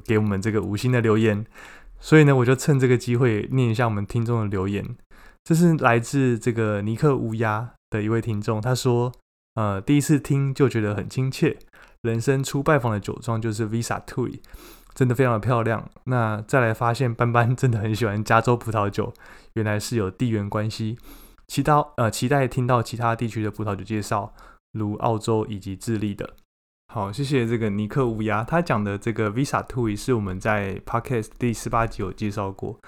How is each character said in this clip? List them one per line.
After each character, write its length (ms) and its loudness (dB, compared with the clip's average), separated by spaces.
给 160 2
我 60 4
们 180 0
这 100 0
个 100 2
五 140 -2
星 160 0
的 80 2
留 180 4
言， 280 2
所 220 6
以 60 10
呢， 100 6
我 80 4
就 100 4
趁 240 2
这 120 4
个 80 4
机 180 -2
会 380 2
念 160 2
一 40 2
下 120 0
我 40 2
们 160 -2
听 200 -2
众 160 0
的 60 -2
留 200 -2
言。 160 -2
这 100 2
是 200 6
来 220 4
自 400 2
这 140 -2
个 300 0
尼 160 -2
克 180 2
乌 200 -4
鸦 360 -2
的 120 -2
一 80 -2
位 100 2
听 220 -4
众， 180 -2
他 160 -2
说， 380 0
呃 280 -2
，“第 120 4
一 60 4
次 180 2
听 340 0
就 140 4
觉 140 0
得 120 0
很 140 -6
亲 240 -4
切， 260 0
人 180 -2
生 240 0
初 180 -4
拜 160 4
访 140 0
的 80 0
酒 220 -8
庄 200 -4
就 120 -2
是 160 -2
Visa 340 -4
Tui， 380 -6
真 140 2
的 80 2
非 80 4
常 80 4
的 80 0
漂 220 0
亮。 280 -2
那 420 -2
再 140 2
来 140 4
发 200 0
现 220 -2
斑 160 0
斑 240 4
真 160 2
的 80 2
很 160 -2
喜 100 0
欢 160 -2
加 200 4
州 160 2
葡 160 -6
萄 160 0
酒， 240 -4
原 120 -2
来 140 0
是 160 -4
有 160 0
地 160 -2
缘 220 -2
关 200 -2
系。 280 -6
期 160 -2
待， 100 2
呃， 160 0
期 160 -2
待 180 2
听 220 -2
到 160 2
其 140 -10
他 180 0
地 140 -4
区 120 -6
的 80 -2
葡 140 -8
萄 100 -4
酒 120 -8
介 160 -4
绍， 320 -4
如 220 -4
澳 220 0
洲 280 0
以 120 -10
及 200 -10
智 200 -4
利 160 -2
的。” 200 -10
好， 180 -6
谢 120 -6
谢 240 0
这 100 -2
个 140 -2
尼 160 -2
克 180 0
乌 160 -2
鸦， 220 -2
他 180 0
讲 220 0
的 120 -2
这 160 -4
个 200 -2
Visa 340 -2
Tui 300 -4
是 180 -2
我 60 0
们 200 -4
在 460 -2
Podcast 440 -4
第 120 0
十 160 -6
八 200 0
集 160 -6
有 100 -6
介 160 -4
绍 220 -6
过， 360 -10